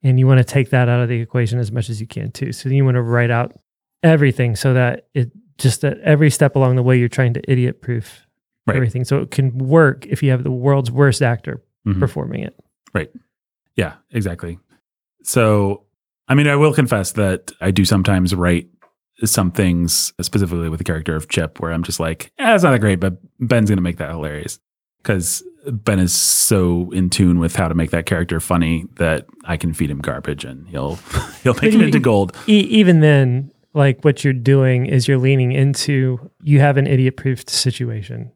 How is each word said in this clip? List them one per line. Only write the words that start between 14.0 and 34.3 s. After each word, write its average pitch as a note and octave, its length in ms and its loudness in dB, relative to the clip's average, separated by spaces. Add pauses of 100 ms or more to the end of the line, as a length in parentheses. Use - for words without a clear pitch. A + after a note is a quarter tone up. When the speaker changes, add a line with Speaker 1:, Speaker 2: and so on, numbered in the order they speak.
Speaker 2:
exactly. F2 480 -6 (640)
So, G#2 600 0 (440)
I E3 80 2
mean, D3 120 4
I C#3+ 80 2
will D3 180 4
confess A#2+ 400 0
that F#2+ 380 -2 (100)
I G2 100 0
do F#2+ 140 4
sometimes F#2 480 0
write F2 340 0 (560)
some G2 280 0
things F2 680 -2
specifically F2 480 -4
with D#2+ 100 -6
the E2+ 40 -6
character D#2+ 320 -4
of D#2 140 -8
Chip D#2+ 300 -6
where E2 120 -6
I'm E2 120 -4
just - 160 -8
like, E2 400 -6
"Eh, A#3 160 2
it's F#3 80 2
not D3+ 80 4
that B2 80 2
great, G2+ 200 2
but F2+ 180 -2 (220)
Ben's A#2 300 0
gonna F#2+ 120 2
make F2 160 -4
that C#2+ 120 -10
hilarious." D2+ 500 -10 (440)
'Cause F#2 400 -4 (240)
Ben G#2+ 320 -2
is F2 140 0
so F2+ 800 0
in F#2 180 0
tune F2 300 2
with E2 160 -2
how F2+ 120 0
to E2 80 -4
make E2 160 -2
that E2 160 -4
character E2+ 320 -2
funny E2 460 -2 (100)
that D#2+ 300 -2 (200)
I E2+ 120 -6
can D#2+ 160 -6
feed D#2 180 -4
him C#2 80 -8
garbage C#2 460 -8
and C2 220 -16
he'll, C#2+ 280 -8
<laughs> - 480 -10
he'll B2+ 100 2
make - 80 -4
Speaker 1:
But A3 80 2
Speaker 2:
it G#3+ 40 2
Speaker 1:
you A3 120 6
Speaker 2:
into - 140 2
gold. G2+ 360 0 (120)
Speaker 1:
e-, G#3 120 6 (100)
even F#3 320 6
then, C#3 500 2 (220)
like, C#3 300 0
what D3 200 0
you're C#3 100 0